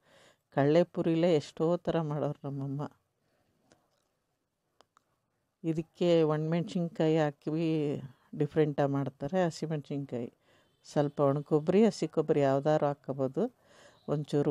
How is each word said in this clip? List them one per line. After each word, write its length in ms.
ಕಡಲೆಪುರಿಲೇ 760
ಎಷ್ಟೋ 260
ಥರ 240
ಮಾಡೋರು 380
ನಮ್ಮಮ್ಮ. 340
ಇದಕ್ಕೆ 460
ಒಣಮೆಣ್ಸಿನ್ಕಾಯಿ 920
ಹಾಕಿ 420
ಡಿಫ್ರೆಂಟಾಗಿ 560
ಮಾಡ್ತಾರೆ, 500
ಹಸಿಮೆಣ್ಸಿನ್ಕಾಯಿ. 800
ಸ್ವಲ್ಪ 400
ಒಣ 220
ಕೊಬ್ಬರಿ, 380
ಹಸಿ 280
ಕೊಬ್ಬರಿ 300
ಯಾವ್ದಾದ್ರು 420
ಹಾಕ್ಕೋಬೋದು. 560
ಒಂಚೂರು 380